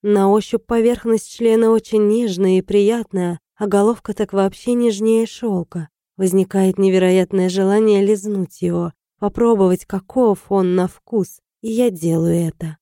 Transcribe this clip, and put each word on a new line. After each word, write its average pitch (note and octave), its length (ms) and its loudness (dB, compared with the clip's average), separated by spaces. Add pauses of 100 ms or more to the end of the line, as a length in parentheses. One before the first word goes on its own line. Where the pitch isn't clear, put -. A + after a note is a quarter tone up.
На G3+ 280 2
ощупь G#3+ 360 -2
поверхность A3+ 640 0
члена A3+ 400 2
очень G#3+ 380 2
нежная G3 500 0
и F#3 40 0
приятная, G3 760 -2 (180)
а G#3 120 -6
головка G3+ 460 0
так - 180 -6
вообще G3 420 -2
нежнее A3+ 520 0
шёлка. F3 640 -6 (280)
Возникает F#3+ 640 0
невероятное F#3 680 2
желание G3 560 2
лизнуть G3 580 -4
его, E3+ 300 -4 (280)
попробовать, G3+ 680 0
каков G#3 640 -2
он F#3 240 0
на F3+ 140 0
вкус, - 500 -6 (240)
и A3+ 80 -8
я A#3+ 200 0
делаю E3 440 -2
это. D#3+ 480 -6